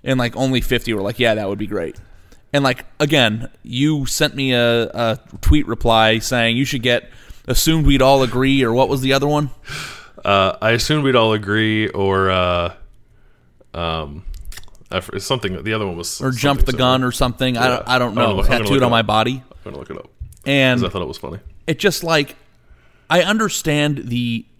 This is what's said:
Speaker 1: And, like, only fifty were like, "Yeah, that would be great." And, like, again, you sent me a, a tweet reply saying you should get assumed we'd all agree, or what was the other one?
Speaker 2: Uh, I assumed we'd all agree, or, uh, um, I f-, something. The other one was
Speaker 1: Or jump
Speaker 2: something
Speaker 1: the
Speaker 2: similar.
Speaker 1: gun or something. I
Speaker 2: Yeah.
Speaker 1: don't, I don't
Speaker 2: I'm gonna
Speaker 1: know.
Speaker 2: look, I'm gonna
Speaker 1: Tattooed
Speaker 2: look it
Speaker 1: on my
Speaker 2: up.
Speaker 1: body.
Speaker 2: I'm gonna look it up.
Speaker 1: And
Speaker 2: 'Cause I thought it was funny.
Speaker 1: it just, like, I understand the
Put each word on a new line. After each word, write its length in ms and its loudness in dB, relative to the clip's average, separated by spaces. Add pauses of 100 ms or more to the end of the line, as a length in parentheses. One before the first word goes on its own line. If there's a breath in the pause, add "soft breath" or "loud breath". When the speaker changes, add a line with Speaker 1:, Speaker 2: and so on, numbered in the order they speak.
Speaker 1:
And, 140 0
like, 180 -2
only 240 0
fifty 340 -2
were 80 -4
like, 180 -6
"Yeah, 160 4
that 120 -4
would 100 -6
be 100 -6
great." 280 -6 (560 soft breath)
And, 120 0
like, 200 -2 (140)
again, 500 0 (140)
you 440 0
sent 280 -2
me 180 -2
a, 380 2
a 300 -2 (200)
tweet 280 4
reply 500 2
saying 380 0
you 80 0
should 180 -4
get 260 0 (380 loud breath)
assumed 400 2
we'd 160 6
all 220 6
agree, 400 2
or 80 0
what 160 2
was 140 0
the 100 0
other 160 2
one? 220 0 (760 loud breath)
Speaker 2:
Uh, 360 2
I 120 2
assumed 320 0
we'd 100 2
all 180 4
agree, 580 0
or, 400 0
uh, 440 0 (1000)
um, 520 -8 (680)
I 60 -6
f-, 220 -6
something. 440 -4
The 100 -4
other 140 -2
one 100 -6
was 240 -10
Speaker 1:
Or 120 -2
jump 280 0
Speaker 2:
something 60 8
Speaker 1:
the 60 0
Speaker 2:
similar. 60 -2
Speaker 1:
gun 260 2
or 80 -2
something. 440 -2
I 60 0
Speaker 2:
Yeah. 140 2
Speaker 1:
don't, 120 -8
I 120 2
don't 80 0
Speaker 2:
I'm 80 -6
gonna 120 2
Speaker 1:
know. 60 0
Speaker 2:
look, 120 2
I'm 40 6
gonna 140 2
Speaker 1:
Tattooed 80 0
Speaker 2:
look 100 4
it 20 4
Speaker 1:
on 60 2
my 100 4
Speaker 2:
up. 60 -2
Speaker 1:
body. 420 0
Speaker 2:
I'm 160 -20
gonna 140 -14
look 120 -16
it 60 -10
up. 120 -16 (360)
Speaker 1:
And 360 2
Speaker 2:
'Cause 100 0
I 20 -12
thought 100 -4
it 60 -6
was 100 -10
funny. 200 -12 (300)
Speaker 1:
it 100 -2
just, 240 0
like, 320 -2 (720 soft breath)
I 140 2
understand 840 0
the 360 -4 (160)